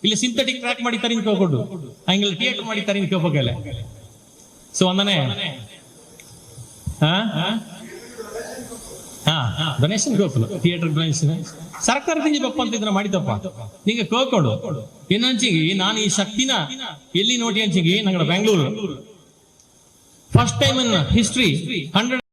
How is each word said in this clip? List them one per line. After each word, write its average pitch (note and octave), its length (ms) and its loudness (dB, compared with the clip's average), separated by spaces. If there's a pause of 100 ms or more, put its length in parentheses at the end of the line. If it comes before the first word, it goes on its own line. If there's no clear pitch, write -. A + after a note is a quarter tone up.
ಇಲ್ಲಿ G#3+ 120 2
ಸಿಂಥೆಟಿಕ್ B3+ 420 0
ಟ್ರ್ಯಾಕ್ A#3 240 -4
ಮಾಡಿತಾರಿ A#3 320 0
ಅಂತ A3 100 0
ಕೇಳ್ಕೊಂಡು F#3 380 2 (460)
ಹಂಗೆಲ್ಲ G3 260 2
ಥಿಯೇಟರ್ A#3 300 -2
ಮಾಡಿತಾರಿ G#3 360 -2
ಅಂತ F3+ 100 0
ಕೇಳ್ಬೇಕಲ್ಲ. D#3 400 2 (1300)
So F#3 120 4
ಅಂದನೆ G3 260 2 (1800)
ಹಾ? D#3+ 140 4 (2000)
ಹಾ, D#3 100 0 (440)
ಡೊನೇಷನ್ G3+ 360 2
ಗೋಕುಲ C#3 280 2 (140)
ಥಿಯೇಟರ್ E3+ 300 0
ಡೊನೇಷನ್ D3+ 420 2 (540)
ಸರ್ಕಾರ C#4 400 2
ತಿಂಜಿ D4 160 2
ಬಪ್ಪ C4 220 -2
ಅಂತ A3+ 120 -2
ಇದ್ರ G#3+ 160 -2
ಮಾಡಿದಪ್ಪ G3 400 0 (560)
ನಿಂಗೆ A3+ 180 0
ಕೇಳ್ಕೊಂಡು G#3 480 2 (580)
ಇನ್ನೊಂಚಿಗಿ G3+ 640 2
ನಾನು G3 240 0
ಈ G#3+ 100 2
ಶಕ್ತಿನ G#3+ 420 0 (680)
ಎಲ್ಲಿ A3+ 200 2
ನೋಡಿ A3+ 260 0
ಅಂಚಿಗಿ F#3 400 4
ನಂಗಡ F#3 200 2
ಬೆಂಗಳೂರು F3 460 4 (1600)
first - 320 4
time C4+ 200 2
in A#3+ 80 0 (280)
history A3+ 320 2 (460)
ಹಂಡ್ರೆಡ್ B3 260 0 (100)